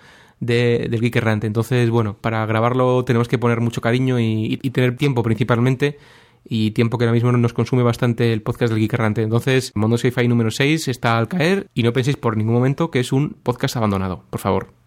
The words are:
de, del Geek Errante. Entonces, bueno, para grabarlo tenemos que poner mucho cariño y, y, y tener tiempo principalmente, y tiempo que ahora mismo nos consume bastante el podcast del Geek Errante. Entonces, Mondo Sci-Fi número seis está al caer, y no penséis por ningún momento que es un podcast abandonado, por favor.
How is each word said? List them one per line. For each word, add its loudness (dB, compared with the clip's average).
de, 0
del -2
Geek 0
Errante. 0
Entonces, 0
bueno, 0
para -4
grabarlo 0
tenemos 0
que -2
poner 0
mucho -2
cariño 0
y, 0
y, -6
y -4
tener 0
tiempo 0
principalmente, 0
y 0
tiempo 0
que 0
ahora 2
mismo 2
nos 2
consume 0
bastante 0
el -2
podcast -2
del 0
Geek 2
Errante. 0
Entonces, 0
Mondo 2
Sci-Fi 0
número 2
seis 0
está 0
al 0
caer, -2
y 0
no 2
penséis -2
por -2
ningún 0
momento 0
que -2
es -4
un 0
podcast -4
abandonado, -2
por -8
favor. -2